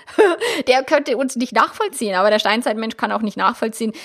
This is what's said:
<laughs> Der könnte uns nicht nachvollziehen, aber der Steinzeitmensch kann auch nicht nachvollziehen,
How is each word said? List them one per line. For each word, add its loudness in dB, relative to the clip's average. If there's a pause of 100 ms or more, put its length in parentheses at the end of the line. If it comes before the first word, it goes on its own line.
(160)
<laughs> 2
Der 4
könnte 2
uns -2
nicht -4
nachvollziehen, 0
aber 4
der 4
Steinzeitmensch -2
kann -2
auch -4
nicht -4
nachvollziehen, -2 (120)